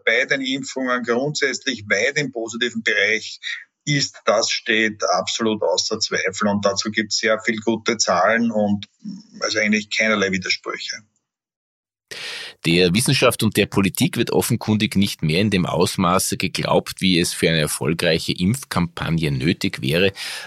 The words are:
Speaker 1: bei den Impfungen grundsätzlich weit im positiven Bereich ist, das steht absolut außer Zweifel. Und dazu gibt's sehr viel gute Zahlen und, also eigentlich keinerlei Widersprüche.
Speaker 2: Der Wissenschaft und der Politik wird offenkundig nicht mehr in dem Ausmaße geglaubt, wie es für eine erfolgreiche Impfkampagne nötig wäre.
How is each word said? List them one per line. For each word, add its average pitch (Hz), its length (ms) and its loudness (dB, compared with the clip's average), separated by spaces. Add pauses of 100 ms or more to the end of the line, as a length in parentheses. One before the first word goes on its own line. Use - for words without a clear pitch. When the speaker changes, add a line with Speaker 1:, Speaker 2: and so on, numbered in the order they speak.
Speaker 1:
bei 120 200 2
den 135 160 -2
Impfungen 131 600 -4
grundsätzlich 123 880 -2
weit 135 280 0
im 143 120 -2
positiven 113 540 -4
Bereich 107 560 0 (440)
ist, 143 420 -2
das 107 220 2
steht 110 540 -2
absolut 104 580 -2
außer 104 380 -2
Zweifel. - 480 -2
Und 101 180 0
dazu 101 280 0
gibt's 107 260 -2
sehr 110 220 0
viel 113 180 -4
gute 110 380 -2
Zahlen 107 560 2
und, 104 340 0 (540)
also 104 180 -2
eigentlich 107 320 0
keinerlei 107 400 2
Widersprüche. - 680 -6 (1700)
Speaker 2:
Der 87 300 4
Wissenschaft 127 480 2
und 107 160 2
der 101 80 4
Politik 104 500 0
wird 120 140 0
offenkundig 110 680 0
nicht 101 260 0
mehr 82 200 2
in 107 80 2
dem 90 160 2
Ausmaße 92 720 2
geglaubt, - 600 0
wie 92 180 4
es 82 160 2
für 85 160 2
eine 82 80 2
erfolgreiche 80 720 0
Impfkampagne 82 1000 0
nötig 78 520 -2
wäre. 87 320 2 (320)